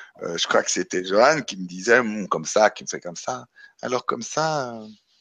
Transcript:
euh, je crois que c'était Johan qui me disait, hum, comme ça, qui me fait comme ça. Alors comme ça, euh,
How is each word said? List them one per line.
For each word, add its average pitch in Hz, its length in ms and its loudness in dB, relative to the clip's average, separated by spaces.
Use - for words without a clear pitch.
euh, 85 140 -6
je - 100 -2
crois - 160 2
que - 80 -4
c'était 90 340 -2
Johan 123 360 4
qui - 160 -10
me 92 100 -8
disait, 95 340 4
hum, 107 280 -4
comme 80 160 -2
ça, 107 240 4
qui - 160 -4
me - 40 -12
fait - 120 -10
comme 87 160 -12
ça. 127 300 -8
Alors 123 240 -4
comme - 180 -4
ça, 147 520 -2
euh, 110 120 -14